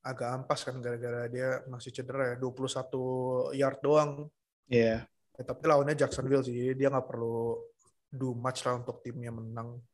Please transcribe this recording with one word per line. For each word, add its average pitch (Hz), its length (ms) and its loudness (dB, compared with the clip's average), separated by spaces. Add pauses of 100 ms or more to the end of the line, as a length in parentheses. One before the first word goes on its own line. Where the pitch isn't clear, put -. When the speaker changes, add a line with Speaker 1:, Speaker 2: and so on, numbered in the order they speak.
Speaker 1:
agak 123 320 -4
ampas 135 240 0
kan 131 160 -6
gara-gara 120 480 -4
dia 127 400 -2
masih 123 240 -12
cedera 127 400 -2
ya, 120 80 -2
dua 127 160 -4
puluh 131 160 -4
satu 131 320 -4 (500)
yard 135 300 2
doang. 147 480 4 (400)
Speaker 2:
Iya. 113 400 4 (240)
Speaker 1:
Ya, - 80 -16
tapi 123 240 -8
lawannya 147 320 6
Jacksonville 135 480 2
sih, 123 320 0
dia 139 160 4
nggak 131 160 0
perlu 117 480 -2 (480)
do 127 320 -4
much 123 240 -2
lah 123 160 0
untuk 120 240 -8
timnya 120 320 -10
menang. 113 480 -10 (120)